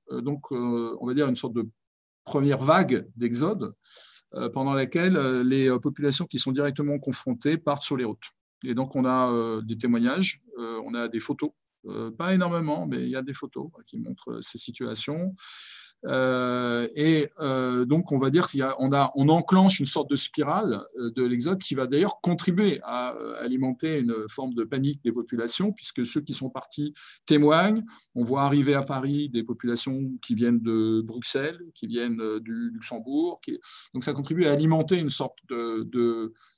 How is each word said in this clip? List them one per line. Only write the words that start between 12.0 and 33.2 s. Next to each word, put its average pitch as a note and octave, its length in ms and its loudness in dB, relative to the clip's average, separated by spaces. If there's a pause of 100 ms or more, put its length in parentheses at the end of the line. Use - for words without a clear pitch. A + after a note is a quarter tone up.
pas E3+ 220 -2
énormément, E3+ 540 0
mais B2 160 -4
il B2 60 -4
y B2+ 60 -4
a C3 60 -4
des C3+ 120 -8
photos, C3+ 340 -10 (100)
euh, - 100 -20
qui - 120 -14
montrent, A#2+ 340 -10
euh, A2+ 80 -8
ces - 160 -8
situations. C#3+ 800 -6 (680)
Euh, B2 920 0
et, D3+ 340 2 (100)
euh, B2+ 460 0
donc, D#3 260 2
on C#3+ 60 2
va C3+ 120 2
dire E3+ 180 4
qu'il C#3 120 -4
y C3 40 0
a, C3+ 160 -2
on C3+ 120 0
a, C#3 240 4
on C#3 140 4
enclenche F#3 500 6
une C#3+ 60 0
sorte C#3 240 -2
de C#3+ 80 2
spirale, D3+ 640 0 (180)
euh, A#2 120 -4
de B2+ 120 0
l'exode B2 360 0
qui D3 160 -4
va C3 120 0
d'ailleurs D3+ 320 2
contribuer F3 640 2
à, B2 320 -4
euh, A2+ 240 -10
alimenter C3 600 -2
une A#2+ 140 0 (140)
forme C3 260 -8
de A#2 120 -2
panique C#3 400 -2
des A#2 80 0
populations, A#2+ 580 -2
puisque - 340 -6
ceux D3+ 140 -4
qui D3 140 -6
sont C3 160 -6
partis D3 440 -8 (320)
témoignent. E3 600 6 (300)
On B2 100 0
voit C3 180 0
arriver C#3 300 4
à C#3 100 2
Paris C#3 460 -2
des A#2 140 -2
populations B2+ 680 -4 (100)
qui A#2+ 140 -2
viennent A#2+ 240 4
de A2 420 2
Bruxelles, C3+ 580 -4 (140)
qui - 140 -10
viennent, A#2 320 -2
euh, G#2+ 220 -2
du A2+ 320 -6
Luxembourg. B2+ 680 -4